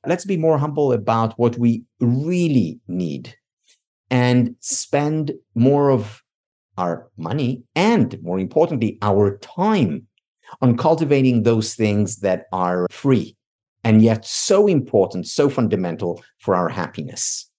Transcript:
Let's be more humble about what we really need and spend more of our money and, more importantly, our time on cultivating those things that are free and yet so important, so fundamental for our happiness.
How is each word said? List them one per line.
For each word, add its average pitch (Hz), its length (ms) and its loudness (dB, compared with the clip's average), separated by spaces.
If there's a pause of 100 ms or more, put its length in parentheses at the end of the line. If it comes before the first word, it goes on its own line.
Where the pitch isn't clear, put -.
Let's 175 200 -4
be 151 100 -2
more 156 220 2
humble 143 340 0
about 113 460 0
what 120 180 2
we 117 260 0 (160)
really 135 800 0 (100)
need 85 460 -6 (760)
and 123 500 2
spend 151 720 -4 (220)
more 139 360 4
of 107 320 -2 (540)
our 90 400 -6
money 123 460 -4 (120)
and, 202 480 0
more 90 160 -4
importantly, 123 600 -2
our 101 380 2
time 175 680 -2 (540)
on 120 160 4
cultivating 139 680 2
those 110 320 0
things 104 440 0
that 92 340 -2
are 90 380 -2
free 127 440 0 (480)
and 110 200 6
yet 113 240 2
so 208 400 2
important, 110 600 0
so 143 220 0
fundamental 92 760 -2 (160)
for 98 160 -2
our 90 140 0
happiness. - 920 -8